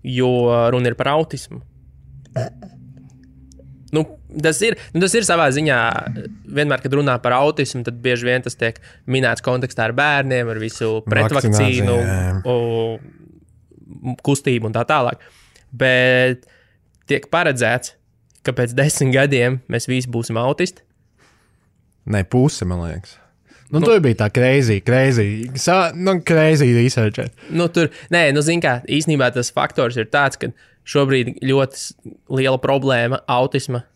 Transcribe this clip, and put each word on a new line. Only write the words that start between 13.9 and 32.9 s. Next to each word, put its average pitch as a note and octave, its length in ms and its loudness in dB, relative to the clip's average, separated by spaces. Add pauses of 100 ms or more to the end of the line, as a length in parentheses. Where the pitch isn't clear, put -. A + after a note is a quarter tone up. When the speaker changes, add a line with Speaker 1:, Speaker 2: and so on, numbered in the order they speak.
Speaker 1:
kustību B2 480 0
un A2 80 -6
tā A#2 80 -2
tālāk. B2+ 400 -2 (480)
Bet B2+ 720 2 (640)
tiek C3+ 240 -2
paredzēts, C3 600 0 (500)
ka B2+ 80 -2
pēc A#2+ 240 -2
desmit C3+ 400 2
gadiem C3 480 2
mēs A#2+ 240 -6
visi B2+ 240 -4
būsim A#2 240 -4
autisti. C#3+ 480 -2 (1200)
Speaker 2:
Nē, G2 220 -2
puse, B2+ 400 0
man F2 160 -4
liekas. E2 320 -12 (540)
Nu, D3+ 100 0
Speaker 1:
Nu. - 40 2
Speaker 2:
tur A3 160 6
bija B2 160 2
tā G#2+ 120 0
crazy, B2 520 2
crazy, A#2+ 760 0
sa-, E3+ 380 2
nu, F#3 280 -2
crazy D#3 520 4
research. A#2+ 520 0 (220)
Speaker 1:
Nu, E3+ 220 -2
tur, E3+ 200 0 (180)
nē, E3+ 240 2
nu, D3 100 2
zini E3+ 200 0
kā, B2+ 220 0
īsnībā C#3+ 500 0
tas B2 200 -4
faktors C3+ 440 -2
ir A2 120 -4
tāds, C#3+ 280 0
ka B2 120 -6 (380)
šobrīd C3+ 540 0
ļoti C3 360 0
s-, - 140 -12 (360)
liela C3 300 0
problēma C3 680 0